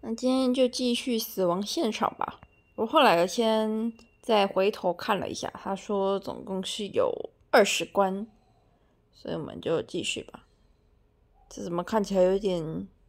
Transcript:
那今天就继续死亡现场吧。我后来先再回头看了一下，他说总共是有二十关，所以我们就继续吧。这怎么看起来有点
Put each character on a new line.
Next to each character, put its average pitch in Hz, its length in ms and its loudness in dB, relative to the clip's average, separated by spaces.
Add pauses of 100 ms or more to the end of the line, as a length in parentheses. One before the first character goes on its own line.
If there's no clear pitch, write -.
那 220 120 -8
今 247 160 -2
天 262 240 2
就 254 140 4
继 247 260 0
续 240 240 -2
死 196 300 -2
亡 180 180 0
现 262 260 -2
场 - 240 -2
吧。 - 240 -2 (360)
我 214 100 0
后 285 140 4
来 180 260 6
先 220 640 0 (300)
再 208 240 4
回 196 240 2
头 190 240 -2
看 196 260 -2
了 - 80 -6
一 - 60 -6
下， - 220 -8
他 196 200 -6
说 196 440 -2
总 - 260 -10
共 190 180 -6
是 202 260 -6
有 - 220 0 (380)
二 294 160 8
十 - 180 -2
关， 196 440 0 (840)
所 - 200 -14
以 - 20 -6
我 165 80 -6
们 - 180 -12
就 160 220 -2
继 - 220 -8
续 - 180 -6
吧。 - 240 -18 (1040)
这 - 140 -14
怎 180 100 -6
么 175 100 -2
看 208 200 0
起 196 100 -4
来 190 80 6
有 185 160 6
点 180 500 -4 (200)